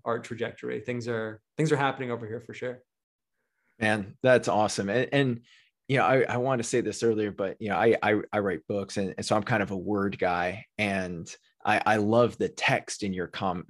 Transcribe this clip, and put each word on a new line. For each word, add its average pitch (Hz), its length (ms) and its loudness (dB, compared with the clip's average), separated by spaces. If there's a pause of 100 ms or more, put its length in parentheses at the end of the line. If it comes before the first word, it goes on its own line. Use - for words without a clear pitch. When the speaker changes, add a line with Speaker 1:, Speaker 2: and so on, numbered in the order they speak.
Speaker 1:
art 117 180 -2
trajectory. 117 560 -8
Things 120 280 -6
are, 110 340 -6 (160)
things 151 140 0
are 143 60 4
happening 131 320 -2
over 120 160 -6
here 113 140 -8
for - 140 -14
sure. 123 280 -10 (960)
Speaker 2:
Man, 107 440 0
that's 123 240 6
awesome. 101 420 2
And, 120 220 0
and, 131 280 2 (500)
you 135 80 2
know, 104 80 4
I, 131 160 4
I 110 160 0
wanted 123 260 0
to - 60 -6
say 123 100 2
this 104 240 -2
earlier, 107 280 2
but, 95 280 -6
you 110 80 -6
know, 98 80 0
I, 110 260 6
I, 107 200 4 (100)
I 104 80 0
write 80 300 -2
books, 98 260 -4
and, 98 220 -2
and - 80 -8
so 120 100 2
I'm 104 80 2
kind 107 180 0
of 95 100 -4
a 98 60 -4
word 98 400 -2
guy, 90 480 -2 (120)
and 95 520 -4 (360)
I, 107 200 2
I 107 120 4
love 107 400 4
the 95 120 0
text - 540 -2
in 101 80 -4
your 90 160 -4
com-, 90 420 -4